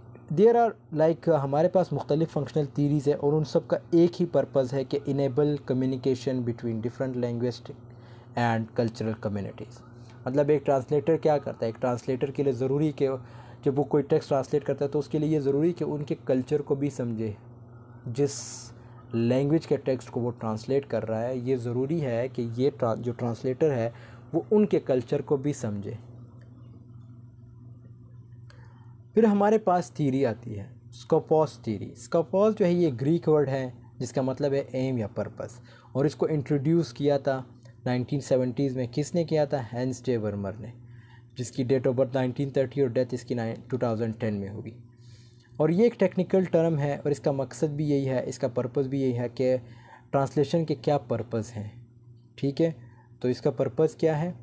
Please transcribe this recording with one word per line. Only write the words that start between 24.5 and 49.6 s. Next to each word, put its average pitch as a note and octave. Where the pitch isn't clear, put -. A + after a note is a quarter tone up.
उनके G#3
कल्चर B2+
को D3
भी C#3
समझे। G#2+
फिर A3+
हमारे G#3
पास F3+
थ्योरी C3+
आती A2+
है, G2+
स्कोपोस D#3
थ्योरी। G2+
स्कोपोस F#3+
जो G#3
है F3
ये F3
ग्रीक D3
वर्ड D3
है C3
जिसका C3
मतलब C3+
है C#3
एम C3
या G#2+
पर्पस, -
और C3+
इसको D#3
इंट्रोड्यूस D3+
किया C#3+
था C3
नाइनटीन B2+
सेवेंटीज़ B2+
में। C3+
किसने D#3
किया D3+
था? C#3+
हैंस A#2+
जे B2
वर्मर G2+
ने, -
जिसकी C3
date B2+
of C3+
birth C3
नाइनटीन C3
थर्टी C3+
और C3
डेथ B2+
इसकी B2+
नाइन, A2+
टू C3
थाउजेंड A2+
टेन A2
में G2+
होगी। G#2
और D#3+
ये F#3+
एक A#3
टेक्निकल F#3
टर्म E3
है C#3+
और D3
इसका C#3+
मकसद C3+
भी D3+
यही C#3
है, C3
इसका C3
पर्पस B2
भी C3+
यही C3
है A#2+
कि B2+